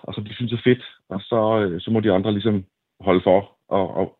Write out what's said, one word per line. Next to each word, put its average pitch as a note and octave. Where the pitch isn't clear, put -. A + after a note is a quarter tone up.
og -
som G#2+
de G#2+
synes A#2
er A#2+
fedt. B2
Og G2
så, A2
øh, F2+
så A2
må A2+
de G#2+
andre G2
ligesom G2+
holde F#2
for F#2+
og, F#2+
og F#2